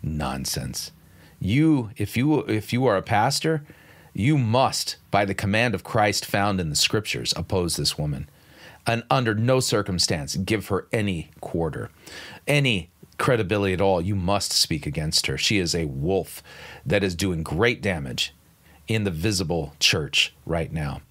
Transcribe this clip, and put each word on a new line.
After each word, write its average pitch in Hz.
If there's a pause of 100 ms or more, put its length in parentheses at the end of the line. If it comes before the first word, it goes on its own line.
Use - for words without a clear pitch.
Nonsense. 67 (480)
You, 131
if -
you, 135
if 107
you 123
are 110
a 95
pastor, 143 (500)
you 143
must, 120 (160)
by 101
the 101
command 107
of 90
Christ 107
found 101
in 80
the 73
scriptures, -
oppose 87
this 73
woman. 71 (560)
And 117
under 123
no 120
circumstance 92
give 98
her -
any 101 (100)
quarter, - (580)
any 131 (280)
credibility 104
at 87
all. 95
You 98
must 95
speak -
against 78
her. 67
She 107
is 87
a 82
wolf 78 (440)
that 101
is 92
doing 85
great 110
damage 76 (540)
in 110
the 98
visible 85
church - (120)
right 82
now. 71